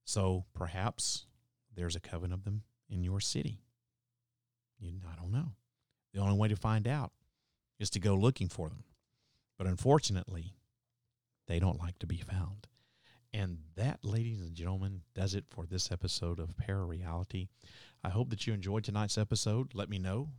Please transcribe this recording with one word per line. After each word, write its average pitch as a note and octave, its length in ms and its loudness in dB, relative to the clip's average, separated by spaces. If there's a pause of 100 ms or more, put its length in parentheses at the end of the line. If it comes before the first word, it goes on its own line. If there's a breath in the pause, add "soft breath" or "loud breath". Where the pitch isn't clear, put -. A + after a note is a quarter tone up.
So F#2 480 2
perhaps - 720 -2 (480)
there's F2 200 -2
a E2+ 60 -6
coven F2 300 -4
of F#2+ 120 -4
them G#2 200 -2 (260)
in F2+ 140 -2
your F#2 160 0
city. - 420 -2 (1160)
You, F2+ 120 -8 (200)
I E2 80 -12
don't F2 120 -4
know. C#3 220 0 (600)
The G2 60 0
only G2+ 180 6
way G#2+ 120 6
to G#2+ 60 4
find A2 320 2
out C3+ 260 -2 (680)
is G2+ 120 -2
to G2+ 80 0
go G2+ 140 6
looking G2+ 340 4
for E2 220 -4
them. - 140 -12 (760)
But F2+ 80 -2
unfortunately, F#2 880 2 (920)
they E2+ 100 0
don't F2+ 220 4
like E2+ 200 -6
to - 60 -4
be F2 120 -2
found. F#2 500 -4 (640 soft breath)
And F#2 260 -2 (160)
that, A#2 280 0
ladies A2+ 380 0
and E2 120 -6
gentlemen, F#2 480 -2 (140)
does F#2+ 180 0
it G2 160 -4
for - 160 -10
this F2+ 260 -2
episode E2+ 480 -2
of E2 180 -6
Parareality. F2+ 880 -2 (560 loud breath)
I - 60 -2
hope A2+ 200 2
that G#2+ 160 -4
you A2+ 80 0
enjoyed G2+ 300 0
tonight's G#2 340 0
episode. A2 560 2
Let F#2+ 160 -4
me G2+ 80 -2
know G2+ 420 -2